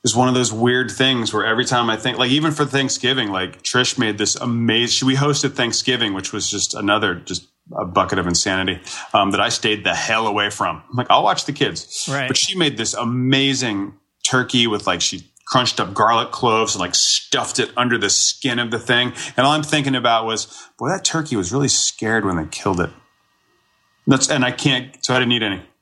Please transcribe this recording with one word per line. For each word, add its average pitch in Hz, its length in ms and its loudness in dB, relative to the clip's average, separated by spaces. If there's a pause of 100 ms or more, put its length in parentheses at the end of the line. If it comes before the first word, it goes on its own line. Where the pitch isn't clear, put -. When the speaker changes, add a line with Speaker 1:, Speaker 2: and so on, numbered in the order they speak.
Speaker 1:
it's 113 120 0
one 127 120 4
of 127 60 2
those 123 200 0
weird 123 380 0
things 123 420 0
where 104 120 0
every 113 200 0
time 120 240 2
I 107 80 0
think, 123 200 -4
like, 123 140 2
even 151 200 2
for 147 140 0
Thanksgiving, 127 640 -2
like, 95 320 -6
Trish - 340 0
made 107 200 0
this 104 180 0
amazing, 117 720 0
we 131 80 4
hosted 143 380 2
Thanksgiving, 117 600 0
which 95 180 -6
was 101 180 -4
just 101 240 -4
another, 101 420 0
just - 320 -10 (300)
a - 80 -4
bucket 92 320 0
of 87 100 0
insanity, 92 520 0 (340)
um, 98 180 4
that 98 100 2
I 117 80 2
stayed 107 340 0
the 90 100 0
hell 113 340 0
away 104 220 0
from. 87 400 -4
I'm 120 60 -10
like, - 140 -2
"I'll 120 140 6
watch 190 220 2
the 147 80 -6
kids." - 580 -4
Speaker 2:
Right. 135 160 -4
Speaker 1:
But 131 100 0
she 185 200 -2
made 143 200 0
this 113 160 -4
amazing 123 1000 0 (320)
turkey 120 420 2
with, 104 200 -2
like, 90 140 0
she - 280 -4 (160)
crunched - 340 0
up 98 140 -4
garlic 113 380 2
cloves 110 440 2
and, 98 40 -6
like, 90 160 -4
stuffed - 640 0
it 113 160 0
under 120 220 2
the 98 120 0
skin - 500 0
of 117 120 -2
the 117 80 -2
thing. 123 340 0 (220)
And 127 100 4
all 147 60 6
I'm 151 120 2
thinking 139 320 0
about 117 300 2
was, 110 220 -2 (320)
"Boy, 123 100 -2
that 190 140 -2
turkey 151 320 -2
was 90 160 0
really 139 160 2
scared - 580 0
when 92 120 0
they 78 120 -2
killed 92 300 -2
it." 85 100 -2 (1160)
That's, 135 220 4
and 135 160 2
I 127 60 0
can't, 135 440 -2 (100)
so 127 80 0
I 127 60 4
didn't 120 140 2
eat 113 100 0
any. 95 180 -4 (200)